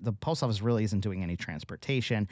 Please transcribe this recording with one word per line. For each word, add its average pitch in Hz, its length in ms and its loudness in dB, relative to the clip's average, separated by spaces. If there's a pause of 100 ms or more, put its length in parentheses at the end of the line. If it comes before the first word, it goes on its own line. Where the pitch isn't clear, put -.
The 113 100 0
post 156 300 0
office 113 180 2
really 113 220 4
isn't 101 180 2
doing 95 220 -2
any 87 140 -2
transportation. 107 960 -2